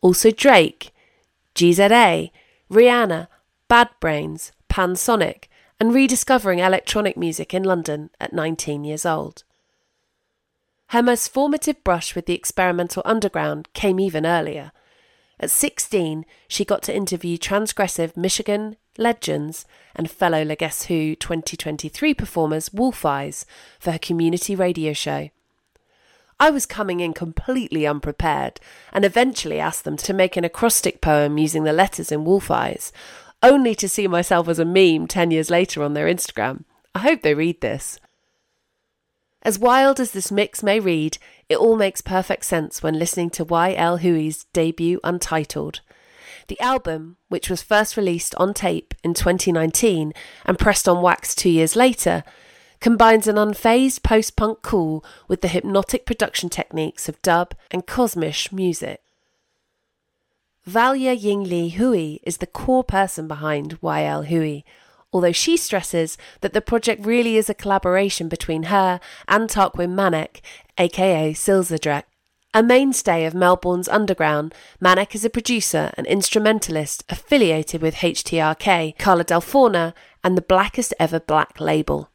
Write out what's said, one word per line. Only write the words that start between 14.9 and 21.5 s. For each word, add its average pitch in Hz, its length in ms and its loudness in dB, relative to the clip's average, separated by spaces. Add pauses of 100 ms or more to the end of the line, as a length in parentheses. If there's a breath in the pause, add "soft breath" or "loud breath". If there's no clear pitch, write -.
At - 120 -6
sixteen, 165 760 -2 (220 soft breath)
she - 160 -4
got - 180 -2
to - 120 -8
interview 175 440 -4
transgressive 196 760 -4
Michigan 208 600 -4 (220)
legends 160 680 -4 (300 soft breath)
and 160 160 -6
fellow 165 320 0
La 151 120 -4
Guess 156 320 -6
Who 156 280 -2
twenty - 420 -8